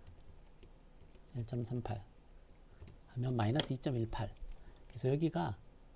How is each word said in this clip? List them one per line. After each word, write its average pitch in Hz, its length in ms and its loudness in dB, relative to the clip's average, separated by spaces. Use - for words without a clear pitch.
일점삼팔 117 680 -2
하면 127 220 2
마이너스 117 360 6
이점일팔. 117 580 2
그래서 127 200 0
여기가, 151 480 4